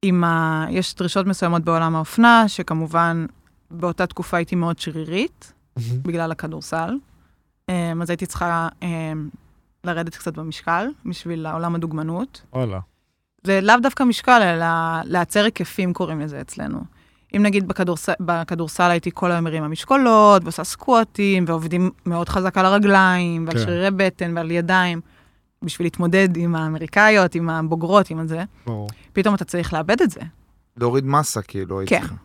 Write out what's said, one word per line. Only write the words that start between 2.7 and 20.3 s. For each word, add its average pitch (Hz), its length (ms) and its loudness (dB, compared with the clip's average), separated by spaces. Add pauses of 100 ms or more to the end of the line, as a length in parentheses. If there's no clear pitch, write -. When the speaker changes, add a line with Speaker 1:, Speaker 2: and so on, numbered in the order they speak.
Speaker 1:
באותה 170 360 -4
תקופה - 300 -6
הייתי 170 200 -2
מאוד 170 220 -2
שרירית, 160 760 -6 (240)
Speaker 2:
מהמם. 123 260 -4
Speaker 1:
בגלל 165 300 -4
הכדורסל, 165 680 -6 (720)
אה, 175 220 -2 (100)
אז 170 80 -4
הייתי 175 160 -4
צריכה, 170 420 -2 (140)
אה, 180 60 -6 (960)
לרדת 165 320 -6
קצת 165 220 -8
במשקל, 165 480 -4 (180)
בשביל 170 420 -8
העולם 165 280 -4
הדוגמנות. 165 680 -6 (100)
Speaker 2:
וואלה. 120 260 -4 (680)
Speaker 1:
זה 190 180 2
לאו 208 200 6
דווקא 262 200 0
משקל, 247 400 4
אלא 170 240 2 (460)
לייצר 180 320 0
היקפים 185 480 -2
קוראים 160 280 -4
לזה 143 200 -8
אצלנו. - 400 -10 (560)
אם 202 60 2
נגיד 196 260 2
בכדורס-, 175 400 -2 (120)
בכדורסל 170 680 0
הייתי 170 240 0
כל 175 180 0
היום 170 120 0
מרימה 156 240 -4
משקולות, 214 760 6